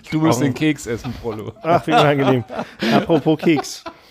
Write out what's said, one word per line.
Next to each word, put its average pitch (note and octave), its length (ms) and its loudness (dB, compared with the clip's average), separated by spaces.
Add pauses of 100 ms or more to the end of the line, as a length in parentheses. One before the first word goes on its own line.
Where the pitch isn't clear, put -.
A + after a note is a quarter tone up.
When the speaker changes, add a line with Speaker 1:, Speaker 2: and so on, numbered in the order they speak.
Speaker 1:
Du D#3 120 -2
musst D#3 180 2
Speaker 2:
Warum? C#3+ 60 0
Speaker 1:
den C3 100 0
Keks D3+ 320 -2
essen, A#2 340 -8
Prollo. A2 300 -10 (100)
Speaker 2:
Ach, D#3+ 240 0
wie E3 60 -2
unangenehm. C#3 520 4 (520)
Apropos D#3+ 440 2
Keks. - 440 -2 (280)